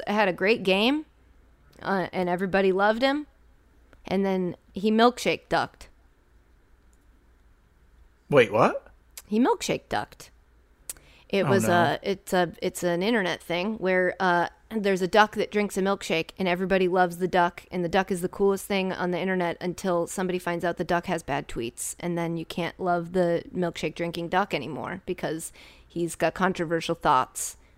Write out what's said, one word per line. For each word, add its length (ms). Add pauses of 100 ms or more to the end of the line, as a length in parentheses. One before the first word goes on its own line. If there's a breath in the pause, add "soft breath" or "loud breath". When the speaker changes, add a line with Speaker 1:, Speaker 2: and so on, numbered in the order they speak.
Speaker 1:
had 220
a 60
great 300
game, 420 (720)
uh, 320
and 160
everybody 440
loved 300
him. 240 (760)
And 220
then 300 (180)
he 160
milkshake 580
ducked. 400 (2500)
Speaker 2:
Wait, 220
what? 360 (380)
Speaker 1:
He 120
milkshake 500
ducked. 420 (1000 soft breath)
It 180
Speaker 2:
Oh, 40
Speaker 1:
was 160
Speaker 2:
no. 80
Speaker 1:
a, 280
it's 300
a, 180 (100)
it's 220
an 200
internet 400
thing 360
where, 420
uh, 280 (220)
there's 320
a 60
duck 280
that 140
drinks 260
a 60
milkshake, 560
and 100
everybody 400
loves 300
the 100
duck, 420
and 140
the 60
duck 200
is 120
the 60
coolest 360
thing 260
on 200
the 80
internet 420
until 460
somebody 320
finds 260
out 140
the 60
duck 220
has 160
bad 240
tweets, 540
and 160
then 220
you 80
can't 340
love 320
the 320 (100)
milkshake 400
drinking 340
duck 260
anymore 500
because 480 (340 soft breath)
he's 300
got 160
controversial 600
thoughts 640 (200)